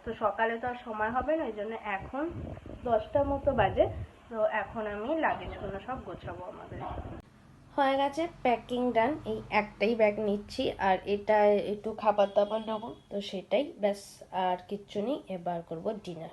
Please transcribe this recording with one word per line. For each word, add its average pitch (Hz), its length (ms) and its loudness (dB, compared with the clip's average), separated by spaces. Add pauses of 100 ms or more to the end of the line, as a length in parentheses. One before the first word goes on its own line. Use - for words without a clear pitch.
তো 226 100 -6
সকালে 226 440 0
তো 247 100 -4
আর 240 60 -4 (100)
সময় 214 260 -2
হবে 247 260 2
না, 320 80 -2
ওই 226 80 -4
জন্য 214 320 -6
এখন 247 460 -4 (540)
দশটা 226 400 2
মতো 277 280 2
বাজে। 226 340 4 (440)
তো 220 140 0
এখন 214 420 -2
আমি 220 340 -2
লাগেজগুলো 196 680 -2
সব 254 180 -6
গোছাবো 180 400 -10
আমাদের। 170 340 -12 (960)
হয়ে 269 200 4
গেছে 285 320 0 (140)
প্যাকিং 247 500 2
ডান, 240 320 4
এই 220 260 -4
একটাই 208 440 2
ব্যাগ 214 240 4
নিচ্ছি, 208 600 -2
আর 190 260 4
এটা 208 400 4
একটু 208 480 4
খাবার 208 420 4
দাবার 208 320 4
নেবো, 220 280 -6 (160)
তো 202 100 -4
সেটাই 202 600 -2
ব্যাস, 202 420 -2 (100)
আর 185 240 2 (120)
কিচ্ছু 202 340 -6
নেই। 262 260 -2
এবার 175 340 -4
করবো 170 300 -4
ডিনার। 170 400 -10